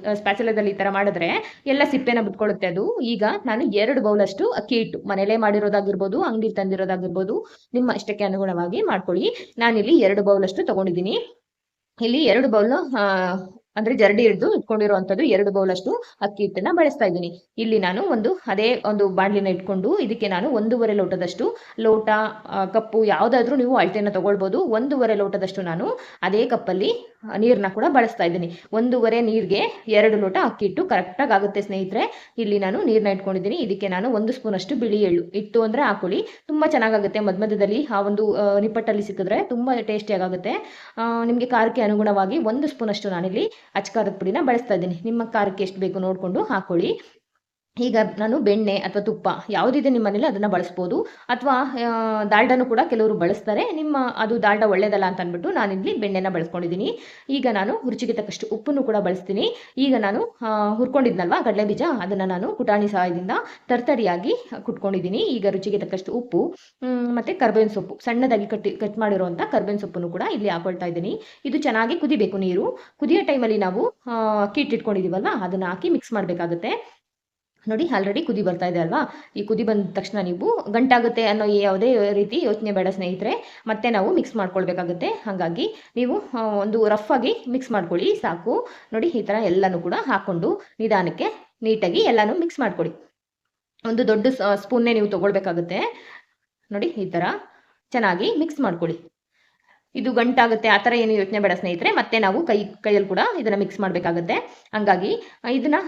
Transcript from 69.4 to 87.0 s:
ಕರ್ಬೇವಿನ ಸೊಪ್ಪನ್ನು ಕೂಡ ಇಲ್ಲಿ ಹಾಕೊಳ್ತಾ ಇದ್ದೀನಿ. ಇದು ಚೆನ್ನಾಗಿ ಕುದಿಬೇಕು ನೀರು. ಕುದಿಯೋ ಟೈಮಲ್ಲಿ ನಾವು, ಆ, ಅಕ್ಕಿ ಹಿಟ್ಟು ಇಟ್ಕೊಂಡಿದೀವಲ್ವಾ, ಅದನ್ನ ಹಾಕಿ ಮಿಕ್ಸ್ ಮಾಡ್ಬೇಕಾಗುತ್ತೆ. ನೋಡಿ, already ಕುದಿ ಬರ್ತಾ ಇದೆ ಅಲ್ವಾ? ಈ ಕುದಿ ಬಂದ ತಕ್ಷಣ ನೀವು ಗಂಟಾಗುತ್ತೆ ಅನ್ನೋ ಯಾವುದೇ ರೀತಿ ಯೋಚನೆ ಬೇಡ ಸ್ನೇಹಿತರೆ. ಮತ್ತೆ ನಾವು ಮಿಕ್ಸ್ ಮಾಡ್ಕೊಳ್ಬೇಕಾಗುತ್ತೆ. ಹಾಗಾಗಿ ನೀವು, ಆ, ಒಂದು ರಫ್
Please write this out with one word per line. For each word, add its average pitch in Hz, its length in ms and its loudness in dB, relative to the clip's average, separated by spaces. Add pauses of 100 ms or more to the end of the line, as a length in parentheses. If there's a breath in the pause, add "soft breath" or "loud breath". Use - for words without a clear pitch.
ಕರ್ಬೇವಿನ 202 260 0
ಸೊಪ್ಪನ್ನು 175 320 -6
ಕೂಡ 180 220 -6
ಇಲ್ಲಿ 208 180 -2
ಹಾಕೊಳ್ತಾ 175 360 -4
ಇದ್ದೀನಿ. 175 360 -4 (240 loud breath)
ಇದು 285 120 -2
ಚೆನ್ನಾಗಿ 240 420 0
ಕುದಿಬೇಕು 226 380 0
ನೀರು. 190 400 -2 (200 loud breath)
ಕುದಿಯೋ 349 280 2
ಟೈಮಲ್ಲಿ 240 320 0
ನಾವು, 202 360 0 (140)
ಆ, 220 360 0
ಅಕ್ಕಿ 208 180 -2
ಹಿಟ್ಟು 285 140 0
ಇಟ್ಕೊಂಡಿದೀವಲ್ವಾ, 202 680 -2
ಅದನ್ನ 185 200 -2
ಹಾಕಿ 180 260 -4
ಮಿಕ್ಸ್ 302 240 0
ಮಾಡ್ಬೇಕಾಗುತ್ತೆ. 180 840 -4 (680)
ನೋಡಿ, 220 160 -2
already 208 380 0
ಕುದಿ 208 200 -2
ಬರ್ತಾ 180 240 -2
ಇದೆ 175 140 -2
ಅಲ್ವಾ? 196 340 -2 (220 loud breath)
ಈ 202 80 -6
ಕುದಿ 220 200 -2
ಬಂದ 208 300 0
ತಕ್ಷಣ 196 280 -6
ನೀವು 208 500 -2
ಗಂಟಾಗುತ್ತೆ 233 540 2
ಅನ್ನೋ 214 200 2
ಯಾವುದೇ 208 680 2
ರೀತಿ 202 300 0
ಯೋಚನೆ 220 280 -2
ಬೇಡ 185 160 0
ಸ್ನೇಹಿತರೆ. 190 800 -4
ಮತ್ತೆ 220 220 -2
ನಾವು 220 240 2
ಮಿಕ್ಸ್ 330 220 0
ಮಾಡ್ಕೊಳ್ಬೇಕಾಗುತ್ತೆ. 180 720 -2
ಹಾಗಾಗಿ 220 880 -4
ನೀವು, 254 420 -2
ಆ, 226 40 -2
ಒಂದು 214 460 0
ರಫ್ 214 240 0